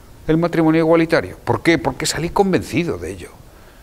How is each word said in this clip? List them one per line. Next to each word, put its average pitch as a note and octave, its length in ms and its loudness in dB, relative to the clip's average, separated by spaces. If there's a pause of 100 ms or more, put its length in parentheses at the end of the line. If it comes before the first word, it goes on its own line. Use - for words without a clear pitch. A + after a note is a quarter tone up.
(280)
el D#3+ 80 2
matrimonio E3 440 2
igualitario. D#3+ 640 2
¿Por A2 200 -2
qué? E3 160 4
Porque C3+ 280 -4
salí D#3+ 220 -4
convencido E3 720 -2
de E2+ 140 -10
ello. F2+ 180 -16 (520)